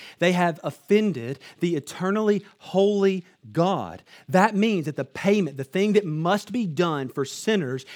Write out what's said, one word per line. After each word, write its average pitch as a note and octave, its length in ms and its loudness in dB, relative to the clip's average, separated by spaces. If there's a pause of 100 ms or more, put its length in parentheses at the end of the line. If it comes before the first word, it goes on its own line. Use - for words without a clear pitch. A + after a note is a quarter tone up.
(200)
They F3 140 4
have F3 280 0
offended D3+ 800 -2 (220)
the E3+ 160 0
eternally G3+ 680 -2 (140)
holy G3 680 2 (300)
God. D3 500 -2 (240)
That G3 300 4
means G3 300 0
that C#3+ 100 -6
the C3+ 80 -4
payment, F#3 500 0
the C3+ 80 -8
thing G3 300 0
that G3+ 120 2
must E3+ 460 -2
be A3+ 160 -2
done D3+ 400 -2
for C#3 160 -6
sinners C3+ 640 -4 (100)